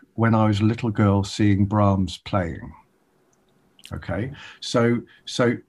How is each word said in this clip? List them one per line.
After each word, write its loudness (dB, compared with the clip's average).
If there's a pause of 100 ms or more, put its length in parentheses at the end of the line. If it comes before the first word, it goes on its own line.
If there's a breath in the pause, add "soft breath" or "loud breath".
(140)
when 2
I 4
was 2
a 0
little 0
girl 2
seeing 2
Brahms 0
playing." -6 (1200)
Okay, -6 (280 loud breath)
so, 0 (260 soft breath)
so 0 (120)